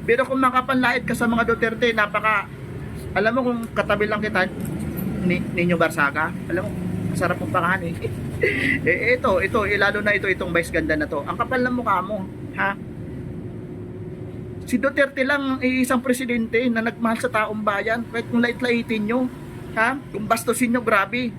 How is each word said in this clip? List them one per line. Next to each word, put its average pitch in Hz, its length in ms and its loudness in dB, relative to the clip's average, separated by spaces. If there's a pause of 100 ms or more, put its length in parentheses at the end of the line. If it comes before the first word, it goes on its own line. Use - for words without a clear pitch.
Pero 240 160 4
kung 262 160 0
makapanlait 254 640 2
ka 240 160 -2
sa 233 80 2
mga 233 160 4
Duterte, 226 480 2
napaka, 208 560 2 (680)
alam 214 220 2
mo 269 80 4
kung 240 160 0 (160)
katabi 202 320 2
lang 214 160 -2
kita, 214 240 2 (800)
ni, 180 160 2 (100)
Nino 175 220 2
Barsaga, 156 560 2 (160)
alam 180 160 -2
mo, - 80 -4 (480)
sarap 180 240 0
mong - 100 -4
pangahan 180 380 2
eh. 170 60 -4
<laughs> - 280 -4 (120)
Eh, - 800 2
ito, 202 240 2
ito, 202 240 2
eh, 202 160 2
lalo 202 240 2
na 208 80 4
ito, 196 160 0
itong 185 240 0
vice 170 160 2
ganda 156 240 0
na 151 160 0
to. 143 160 -4
Ang 175 160 -6
kapal 247 240 0
ng 240 80 0
mukha 220 320 0
mo, 190 240 -6 (240)
ha? 196 240 -2 (1900)
Si 254 80 0
Duterte 269 480 2
lang 269 320 0
ang - 80 -8
iisang 254 400 2
presidente 240 640 0
na 226 160 2
nagmahal 226 320 0
sa 247 160 -2
taong 214 320 0
bayan. 214 480 0
Kahit 226 160 -4
kung 240 160 4
lait-laitin 233 640 0
nyo, 254 160 2 (480)
ha? 233 240 2 (160)
Kung 208 160 -4
bastusin 233 480 2
nyo, 233 80 0
grabe. 220 540 2